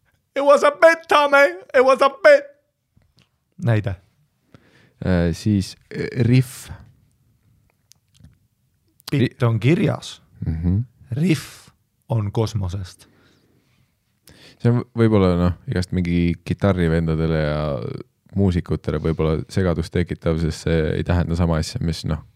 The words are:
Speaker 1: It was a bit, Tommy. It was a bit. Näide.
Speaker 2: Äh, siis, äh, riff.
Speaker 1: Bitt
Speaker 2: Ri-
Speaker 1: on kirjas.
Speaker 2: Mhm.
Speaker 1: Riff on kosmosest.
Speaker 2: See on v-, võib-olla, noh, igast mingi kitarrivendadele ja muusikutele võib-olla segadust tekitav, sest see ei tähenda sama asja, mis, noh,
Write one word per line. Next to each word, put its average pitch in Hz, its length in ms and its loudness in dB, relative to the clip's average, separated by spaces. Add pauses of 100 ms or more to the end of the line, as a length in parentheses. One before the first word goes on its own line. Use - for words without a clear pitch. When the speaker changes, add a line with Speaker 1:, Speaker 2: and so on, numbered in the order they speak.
(360)
Speaker 1:
It - 60 -2
was 285 220 4
a 294 80 4
bit, 330 360 6
Tommy. 285 440 4 (220)
It 254 100 4
was 262 180 2
a 277 80 4
bit. 285 380 4 (1120)
Näide. 104 360 -2 (1080)
Speaker 2:
Äh, 87 320 0
siis, 101 420 -2 (160)
äh, - 160 -8 (160)
riff. 127 460 0 (2500)
Speaker 1:
Bitt - 340 -2
Speaker 2:
Ri- 120 60 4
Speaker 1:
on 113 120 0
kirjas. - 640 -2 (240)
Speaker 2:
Mhm. 85 320 -2 (340)
Speaker 1:
Riff - 580 -4 (400)
on 104 220 -2
kosmosest. 98 760 -6 (1500)
Speaker 2:
See - 180 -2
on 120 80 0
v-, - 160 -6
võib-olla, 107 420 2
noh, 87 160 2 (140)
igast 90 240 -6
mingi 87 420 0 (100)
kitarrivendadele 82 1000 0
ja 76 180 -4 (720)
muusikutele 85 680 -2
võib-olla 78 500 -2
segadust 90 440 -2
tekitav, 82 460 -4
sest 80 260 -6
see 82 140 0 (100)
ei - 140 -4
tähenda 85 320 -2
sama 82 220 0
asja, - 240 -6
mis, 82 240 -4
noh, 80 180 -6 (120)